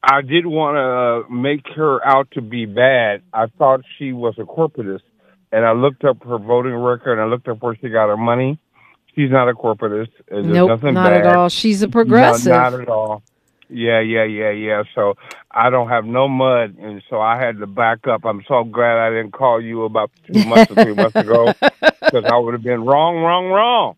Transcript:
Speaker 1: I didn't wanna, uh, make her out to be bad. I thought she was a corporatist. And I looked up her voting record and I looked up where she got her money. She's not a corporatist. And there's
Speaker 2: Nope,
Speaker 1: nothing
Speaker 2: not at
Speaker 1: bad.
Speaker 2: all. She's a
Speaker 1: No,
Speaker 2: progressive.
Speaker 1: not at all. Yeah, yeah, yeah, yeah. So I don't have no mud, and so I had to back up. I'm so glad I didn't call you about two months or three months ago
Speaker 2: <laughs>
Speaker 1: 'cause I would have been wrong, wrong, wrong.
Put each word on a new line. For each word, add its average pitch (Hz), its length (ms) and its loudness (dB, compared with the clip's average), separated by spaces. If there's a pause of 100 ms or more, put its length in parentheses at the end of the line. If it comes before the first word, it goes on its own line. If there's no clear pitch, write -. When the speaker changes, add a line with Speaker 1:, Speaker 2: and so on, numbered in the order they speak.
Speaker 1:
I 139 180 4
didn't 160 300 -2
wanna, 151 280 0
uh, 123 500 0
make 135 460 -4
her 151 320 0
out 135 240 2
to 143 100 -10
be 113 240 -8
bad. 113 560 2 (120)
I 113 120 0 (120)
thought 131 240 2 (160)
she 135 160 -8
was 120 260 -4
a 110 40 -8
corporatist. 113 580 -6 (500)
And 113 140 2
I 113 80 4
looked 131 320 0
up 131 180 0
her 120 160 -8
voting 123 360 -2
record 123 380 -2
and 110 80 -2
I 110 40 0
looked 120 220 -4
up 113 140 -8
where 117 140 -6
she 123 140 -12
got 110 180 0
her 104 100 -2
money. 123 400 -2 (580)
She's 143 140 0
not 127 200 4
a 123 40 0
corporatist. 110 560 -4 (200)
And 101 160 -6
there's 165 100 0
Speaker 2:
Nope, 180 140 4
Speaker 1:
nothing 117 260 0
Speaker 2:
not 180 180 4
at 175 100 4
Speaker 1:
bad. 175 120 2
Speaker 2:
all. 180 140 4
She's 208 340 -2
a 214 40 -2
Speaker 1:
No, - 40 -6
Speaker 2:
progressive. 240 600 4
Speaker 1:
not 123 220 4
at 123 140 -10
all. 107 340 -2 (480)
Yeah, 117 300 0
yeah, 113 240 0
yeah, 107 280 -4
yeah. 107 320 -4 (120)
So 101 200 0 (360)
I 117 180 2
don't 127 180 0
have 117 180 0
no 127 220 0
mud, 127 540 0
and 104 280 -14
so 113 120 -4
I 113 160 0
had 120 220 -4
to 104 80 -10
back 113 380 -2
up. 113 200 -2
I'm 104 200 -6
so 120 200 0
glad 117 320 0
I 113 140 0
didn't 113 200 -6
call 120 300 0
you 113 220 -8
about 110 280 -2 (160)
two 202 180 2
months 220 260 6
or 202 120 -4
three 208 100 0
months 202 220 0
ago 214 420 2
Speaker 2:
<laughs> - 520 -2
Speaker 1:
'cause - 160 -2
I 120 120 2
would 120 160 -2
have 117 100 -8
been 120 200 -4
wrong, 156 380 0
wrong, 175 260 -2
wrong. 202 500 0